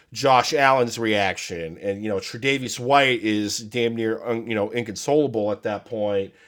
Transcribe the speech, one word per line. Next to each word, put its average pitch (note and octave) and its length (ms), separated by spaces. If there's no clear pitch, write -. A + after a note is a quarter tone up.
Josh B2 420
Allen's C3+ 440
reaction, F#2+ 840
and, G2+ 200
you G#2+ 60
know, G2+ 80
Tre'Davious B2+ 640
White C3 400
is G#2 380
damn A#2 360
near A2+ 300
un-, A#2 220
you A2+ 80
know, G#2 180
inconsolable A2+ 800
at G#2 120
that G#2 200
point. G2+ 480